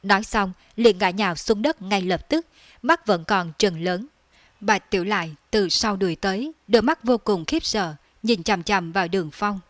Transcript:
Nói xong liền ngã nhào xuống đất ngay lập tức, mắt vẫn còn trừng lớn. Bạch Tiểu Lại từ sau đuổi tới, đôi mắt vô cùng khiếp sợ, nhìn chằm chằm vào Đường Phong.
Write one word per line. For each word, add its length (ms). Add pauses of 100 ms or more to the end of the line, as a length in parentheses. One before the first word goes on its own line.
Nói 200
xong 280 (240)
liền 220
ngã 120
nhào 260
xuống 260
đất 200
ngay 200
lập 280
tức, 160 (360)
mắt 260
vẫn 160
còn 340
trừng 260
lớn. 240 (520)
Bạch 320
Tiểu 120
Lại 320 (160)
từ 180
sau 260
đuổi 200
tới, 360 (160)
đôi 140
mắt 220
vô 140
cùng 280
khiếp 200
sợ, 300 (280)
nhìn 200
chằm 200
chằm 280
vào 160
Đường 260
Phong. 260 (100)